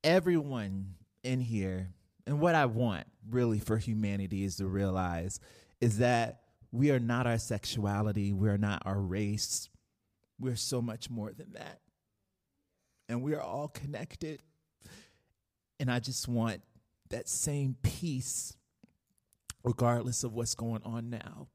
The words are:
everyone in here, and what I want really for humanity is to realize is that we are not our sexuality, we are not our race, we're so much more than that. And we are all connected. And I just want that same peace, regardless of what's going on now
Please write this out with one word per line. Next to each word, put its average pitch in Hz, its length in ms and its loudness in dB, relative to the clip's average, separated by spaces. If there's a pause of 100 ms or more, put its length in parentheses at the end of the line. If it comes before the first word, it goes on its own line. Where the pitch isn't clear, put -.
everyone 139 920 2 (280)
in 127 160 0
here, 95 540 -2 (320)
and 147 140 0
what 170 160 6
I 151 100 6
want 113 400 0 (240)
really 117 300 4
for 110 180 0
humanity 101 680 0
is 95 140 -2
to 98 100 -2
realize 92 720 0 (400)
is 110 200 4
that 117 420 4 (300)
we 139 200 4
are 131 80 6
not 120 280 2
our 117 100 2
sexuality, 104 960 0
we 101 160 4
are 101 80 4
not 104 280 0
our 98 140 0
race, 101 680 -2 (720)
we're 127 160 -2
so 123 260 -2
much 113 280 -6
more 107 220 -6
than 98 220 -16
that. - 260 -14 (1300)
And 120 120 -2
we 147 120 -2
are 147 80 -4
all 139 260 -6
connected. 147 760 -10 (1400)
And 127 120 2
I 120 80 2
just 127 280 -6
want 113 340 0 (480)
that - 180 -6
same 143 540 -2
peace, - 720 -4 (1080)
regardless 120 600 2
of 117 100 -4
what's 117 220 -2
going 113 280 -4
on 117 260 -6
now 117 460 -12